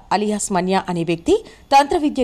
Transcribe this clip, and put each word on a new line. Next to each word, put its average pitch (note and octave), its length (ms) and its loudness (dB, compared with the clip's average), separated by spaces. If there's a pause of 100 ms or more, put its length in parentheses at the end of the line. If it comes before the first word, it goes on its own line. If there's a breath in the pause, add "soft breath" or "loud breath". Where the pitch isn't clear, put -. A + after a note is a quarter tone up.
(160)
అలియాస్ G#3 400 -2
మన్యా F#3 260 0 (100)
అనే E3+ 200 -4
వ్యక్తి A3 240 0 (380 loud breath)
తంత్ర D4 320 4
విద్య B3+ 180 0